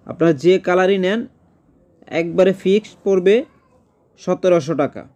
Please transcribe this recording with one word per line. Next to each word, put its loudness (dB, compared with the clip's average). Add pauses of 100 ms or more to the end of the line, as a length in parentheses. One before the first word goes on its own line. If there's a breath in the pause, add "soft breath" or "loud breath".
আপনারা 0
যে 2
কালারই 0
নেন, -2 (840)
একবারে 0
ফিক্সড -2
পড়বে 2 (840)
সতেরোশো -2
টাকা। -6 (140)